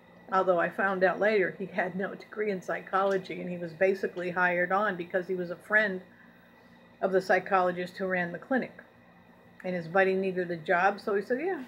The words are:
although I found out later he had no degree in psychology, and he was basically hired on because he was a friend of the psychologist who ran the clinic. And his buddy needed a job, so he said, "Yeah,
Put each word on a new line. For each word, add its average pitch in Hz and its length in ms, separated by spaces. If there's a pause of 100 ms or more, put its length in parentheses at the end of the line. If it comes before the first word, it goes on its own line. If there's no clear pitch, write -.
(320)
although 185 280
I 170 100
found 190 340
out 175 160
later 190 380
he 196 80
had 180 300
no 185 180
degree 214 380
in 185 100
psychology, 180 800
and 180 80
he 180 80
was 170 160
basically 190 560
hired 180 420
on 196 240
because 175 320
he 190 60
was 180 160
a 175 60
friend 202 460 (1000)
of 190 100
the 185 100
psychologist 180 760
who 190 80
ran 180 260
the 175 60
clinic. 240 360 (920)
And 180 100
his 165 120
buddy 190 260
needed 185 380
a 175 40
job, 180 440
so 214 160
he 202 80
said, 254 180
"Yeah, 330 260